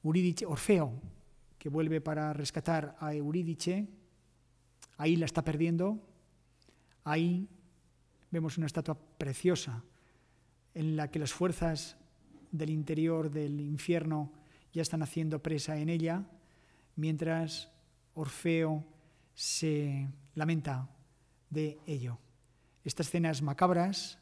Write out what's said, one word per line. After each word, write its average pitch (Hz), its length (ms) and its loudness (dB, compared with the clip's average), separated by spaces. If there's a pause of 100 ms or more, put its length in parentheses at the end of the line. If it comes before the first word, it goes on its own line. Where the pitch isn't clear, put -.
Eurídice, 175 420 2
Orfeo, 156 460 4 (640)
que 156 100 -8
vuelve 156 320 2
para 151 320 -2
rescatar 151 680 -2
a 151 140 -4
Eurídice, 165 760 -2 (1080)
ahí 160 180 4
la 165 100 2
está 156 160 0
perdiendo. 170 640 0 (960)
Ahí 175 440 2 (800)
vemos 160 280 0
una 160 80 0
estatua 151 320 -2
preciosa 139 880 0 (920)
en 156 220 0
la 147 140 -2
que - 80 -4
las 143 140 -2
fuerzas 170 640 0 (540)
del 156 200 -2
interior 156 600 2
del 147 300 -2
infierno 151 720 0 (400)
ya 165 100 0
están 160 200 -2
haciendo 156 400 -2
presa 156 360 -2
en 151 100 0
ella, 170 380 0 (680)
mientras 160 760 -2 (440)
Orfeo 156 680 0 (500)
se 143 760 0 (240)
lamenta 151 560 0 (580)
de 151 380 -2
ello. 123 320 -4 (680)
Estas 151 220 -4
escenas 160 360 2
macabras 180 800 2